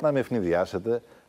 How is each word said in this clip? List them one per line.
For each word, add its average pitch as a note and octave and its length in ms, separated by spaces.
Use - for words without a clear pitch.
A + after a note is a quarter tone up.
να D3+ 100
με C#3 80
ευνηδιάσετε, G2 840